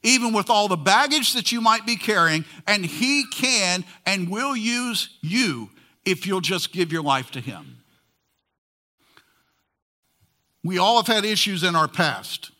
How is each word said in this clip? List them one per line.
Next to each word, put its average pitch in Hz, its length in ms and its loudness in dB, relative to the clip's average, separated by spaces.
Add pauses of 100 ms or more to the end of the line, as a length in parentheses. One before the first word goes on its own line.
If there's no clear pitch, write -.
even 233 300 2
with 202 160 0
all 208 180 4
the 185 80 0
baggage 240 600 2
that 240 180 -4
you 240 80 -2
might 220 240 2
be 233 100 -2
carrying, 165 480 2 (240)
and 202 180 0
he 269 460 0
can 196 540 0 (200)
and 185 240 -2
will 254 280 -4
use 240 640 -4
you 156 480 -2 (340)
if 185 240 -2
you'll 190 140 -2
just 175 320 -4
give 175 180 -2
your 165 100 -4
life 135 300 -2
to 131 80 -10
him. 76 380 -14 (3000)
We 180 120 -2
all 214 200 6
have 220 100 2
had 214 160 4
issues 202 400 0
in 175 140 2
our 156 100 4
past. - 720 -2